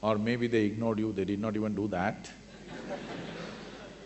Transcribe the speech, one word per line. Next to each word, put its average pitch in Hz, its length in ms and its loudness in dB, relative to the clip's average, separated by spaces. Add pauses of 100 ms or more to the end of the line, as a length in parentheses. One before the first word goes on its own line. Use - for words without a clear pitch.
or 107 160 4
maybe 117 300 2
they 113 180 6
ignored 110 340 2
you, 110 140 2
they 98 120 2
did 101 140 2
not 107 180 0
even 107 180 2
do 101 140 2
that. 95 420 0 (1800)